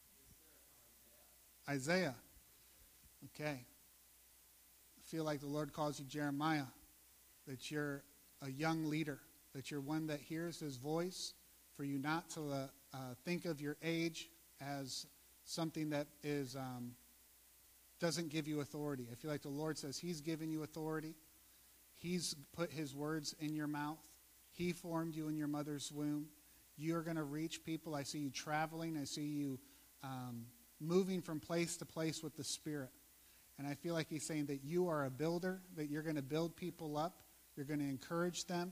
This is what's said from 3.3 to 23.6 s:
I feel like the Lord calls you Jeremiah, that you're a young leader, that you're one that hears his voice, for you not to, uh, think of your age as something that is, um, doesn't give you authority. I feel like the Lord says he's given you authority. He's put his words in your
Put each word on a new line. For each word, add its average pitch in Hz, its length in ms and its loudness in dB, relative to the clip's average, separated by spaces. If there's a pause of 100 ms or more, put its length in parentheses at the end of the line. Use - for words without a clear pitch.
I - 1400 -20
feel 160 140 0
like 151 160 2
the 143 80 -8
Lord 147 240 0
calls 147 280 0
you 147 60 -6
Jeremiah, 147 600 2 (840)
that 131 240 -6
you're 143 320 0 (380)
a 139 80 -6
young 156 360 2
leader, 151 340 2 (340)
that 131 180 -6
you're 151 80 0
one 156 280 0
that 147 120 0
hears 160 400 -4
his 147 160 -4
voice, 160 580 -2 (420)
for 143 100 -4
you 143 120 0
not 151 340 2
to, 139 380 -2 (240)
uh, 135 40 -6 (260)
think 175 220 0
of 156 160 0
your 147 200 -2
age 165 480 0 (300)
as 139 460 -4 (400)
something 160 460 0
that 147 160 2 (160)
is, 143 340 0
um, 127 340 -4 (1120)
doesn't 165 280 2
give 151 180 0
you 151 120 2
authority. 143 500 -2
I 120 60 -8
feel 151 160 -4
like 147 120 0
the - 40 -6
Lord 151 300 0
says 139 200 -4
he's 170 220 -2
given 160 320 -2
you 156 120 0
authority. 156 520 -2 (800)
He's 175 400 0 (160)
put 170 180 0
his 139 240 -2
words 147 460 0
in 156 160 0
your 151 120 0